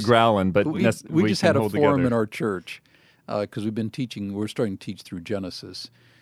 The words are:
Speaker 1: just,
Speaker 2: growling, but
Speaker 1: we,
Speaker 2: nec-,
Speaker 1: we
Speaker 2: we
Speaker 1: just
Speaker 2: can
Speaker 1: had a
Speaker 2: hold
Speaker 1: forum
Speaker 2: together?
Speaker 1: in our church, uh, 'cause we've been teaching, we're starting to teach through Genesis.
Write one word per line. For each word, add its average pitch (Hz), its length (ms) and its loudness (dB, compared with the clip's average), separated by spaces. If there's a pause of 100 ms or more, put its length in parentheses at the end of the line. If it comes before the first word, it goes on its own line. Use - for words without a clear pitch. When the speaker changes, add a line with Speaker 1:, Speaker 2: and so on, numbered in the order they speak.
Speaker 1:
just, 101 60 -2
Speaker 2:
growling, 113 460 6
but 101 140 4
Speaker 1:
we, 170 160 -2
Speaker 2:
nec-, 113 120 4 (140)
Speaker 1:
we 160 140 2
Speaker 2:
we 214 80 2
Speaker 1:
just 196 100 -2
Speaker 2:
can 185 80 4
Speaker 1:
had 156 80 4
a 113 40 2
Speaker 2:
hold 104 120 0
Speaker 1:
forum 143 260 2
Speaker 2:
together? 131 100 2
Speaker 1:
in 120 40 -2
our 113 140 0
church, - 560 -6 (460)
uh, 104 200 -4
'cause 107 160 -8
we've 110 100 -2
been 110 160 -4
teaching, 101 440 -8
we're 104 140 -4
starting 104 280 -4
to - 80 -16
teach 98 180 -12
through 90 180 -12
Genesis. 92 680 -10 (340)